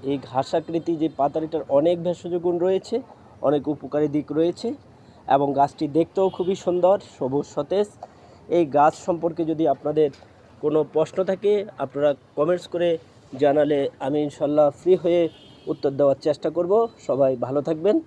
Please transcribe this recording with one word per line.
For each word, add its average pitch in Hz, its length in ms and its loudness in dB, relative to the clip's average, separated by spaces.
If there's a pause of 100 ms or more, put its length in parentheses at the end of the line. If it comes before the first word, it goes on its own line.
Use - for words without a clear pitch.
এই 139 140 -2
ঘাসাকৃতি 160 760 -2
যে 156 220 -2
পাতার, 147 260 0
এটার 156 260 -6
অনেক 165 340 2
ভেষজ 170 320 -6
গুণ 175 220 -2
রয়েছে, 190 380 -2 (460)
অনেক 143 260 0
উপকারী 151 400 -4
দিক 147 240 -4
রয়েছে। 170 420 -2 (540)
এবং 143 260 2
গাছটি 143 340 0
দেখতেও 170 420 0
খুবই 185 260 -2
সুন্দর, 180 440 2 (200)
সবুজ 139 260 -2
সতেজ। 185 420 -2 (600)
এই 170 180 2
গাছ 143 280 4 (120)
সম্পর্কে 170 400 -4
যদি 160 220 -2
আপনাদের 147 420 0 (520)
কোনো 151 220 0
প্রশ্ন 156 400 -2
থাকে, 196 420 0 (120)
আপনারা 143 360 0 (220)
কমেন্টস 170 320 0
করে 170 300 0 (420)
জানালে 143 500 2 (100)
আমি 143 220 -2
ইনশাল্লাহ 147 480 2
ফ্রি 180 260 2
হয়ে 170 340 0 (380)
উত্তর 147 240 -2
দেওয়ার 139 240 2
চেষ্টা 156 340 -4
করব। 175 380 2 (200)
সবাই 135 280 2
ভালো 123 260 -2
থাকবেন 165 460 0